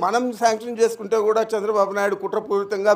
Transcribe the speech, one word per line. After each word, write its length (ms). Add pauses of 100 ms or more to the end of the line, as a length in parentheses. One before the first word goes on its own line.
మనం 200 (180)
శాంక్షన్ 400
చేసుకుంటే 360 (100)
కూడా 140 (120)
చంద్రబాబు 440
నాయుడు 260
కుట్రపూరితంగా 720